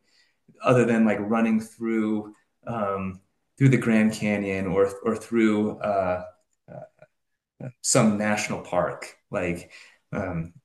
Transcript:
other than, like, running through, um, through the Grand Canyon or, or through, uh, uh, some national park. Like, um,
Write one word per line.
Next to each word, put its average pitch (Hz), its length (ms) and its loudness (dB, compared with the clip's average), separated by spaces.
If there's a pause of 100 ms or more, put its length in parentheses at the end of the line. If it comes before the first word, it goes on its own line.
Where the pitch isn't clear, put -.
(640)
other 123 220 4
than, 113 200 4
like, 104 160 2
running 113 400 0
through, 107 760 -4 (320)
um, 98 520 -6 (380)
through 135 120 6
the 123 60 6
Grand 110 360 4
Canyon 98 560 -2
or, 98 240 2 (100)
or 110 140 -2
through, 107 640 0
uh, 92 420 0 (500)
uh, - 960 -18 (120)
some 110 360 4
national 104 440 -2
park. - 560 -4 (160)
Like, 90 400 -4 (400)
um, 87 400 -6 (120)